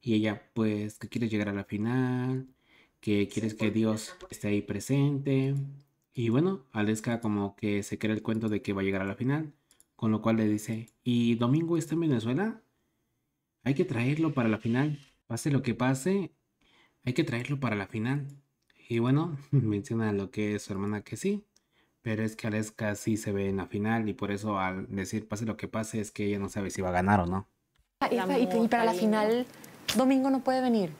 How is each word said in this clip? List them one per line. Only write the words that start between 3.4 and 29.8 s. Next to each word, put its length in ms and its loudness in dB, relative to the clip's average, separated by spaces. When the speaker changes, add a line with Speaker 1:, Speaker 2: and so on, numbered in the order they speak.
Speaker 1:
que 160 0
Dios 440 0
esté 200 -8
ahí 120 2
presente. 960 0
Y 160 0
bueno, 420 2
Aleska 500 0
como 340 0
que 280 0
se 160 -6
cree 140 0
el 100 -2
cuento 260 0
de 120 0
que 120 -2
va 80 0
a 40 0
llegar 160 0
a 40 -2
la 100 -4
final, 380 -2
con 160 0
lo 100 0
cual 160 2
le 100 4
dice, 400 -2
"¿Y 320 4
Domingo 420 2
está 180 -2
en 60 0
Venezuela? 600 0
Hay 100 2
que 120 2
traerlo 480 0
para 160 2
la 80 2
final. 420 0
Pase 240 -2
lo 100 2
que 140 -2
pase, 560 0
hay 80 0
que 100 2
traerlo 360 -2
para 160 0
la 120 -2
final". 400 -2
Y 100 0
bueno, 440 2
<laughs> 80 -8
menciona 640 2
lo 180 -2
que 240 -2
es 80 -4
su 100 -8
hermana 300 -4
que 140 -10
sí, 280 -2
pero 220 -2
es 120 -2
que 120 -6
Aleska 480 -2
sí 220 0
se 160 -4
ve 160 0
en 80 0
la 100 -4
final 420 0
y 40 -4
por 180 -4
eso 280 -2
al 360 -2
decir, 320 -4
"Pase 180 -6
lo 120 -4
que 100 -8
pase", 320 -4
es 120 -6
que 140 -4
ella 140 0
no 100 -4
sabe 220 -4
si 100 -6
va 80 0
a 40 0
ganar 280 4
o 60 2
no. 200 -4
Speaker 2:
Ah, 100 0
y 40 2
Speaker 3:
La 100 0
Speaker 2:
pa-, 140 2
y 80 4
pa-, 100 0
y 120 4
para 160 4
la 80 4
Speaker 3:
mujer. 140 0
Speaker 2:
final, 380 2